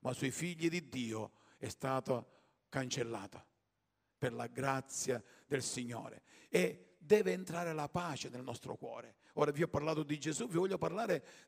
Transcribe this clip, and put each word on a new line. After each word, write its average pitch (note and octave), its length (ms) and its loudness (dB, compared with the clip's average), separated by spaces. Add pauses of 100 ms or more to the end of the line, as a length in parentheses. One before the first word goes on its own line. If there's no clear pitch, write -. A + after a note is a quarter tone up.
ma B2+ 120 -2
sui C3+ 160 0
figli E3 400 0
di E3 180 -2
Dio A2+ 440 -2 (260)
è B2+ 100 -6
stata C3 560 0 (460)
cancellata A#2 760 -2 (760)
per B2 160 0
la A#2 140 -6
grazia C3 760 0 (240)
del C3+ 160 0
Signore. A#2 640 -6 (260)
E - 480 2
deve F#3 360 6
entrare F3 400 -2
la D3 160 -2
pace E3 400 -4
nel B2 140 -8
nostro B2 320 -6
cuore. A#2+ 420 -10 (160)
Ora D3 180 4
vi C#3+ 100 0
ho E3 60 4
parlato D3+ 340 0
di D3 160 -2
Gesù, D3+ 300 -2
vi E3+ 100 0
voglio F#3+ 220 4
parlare F3 440 0 (240)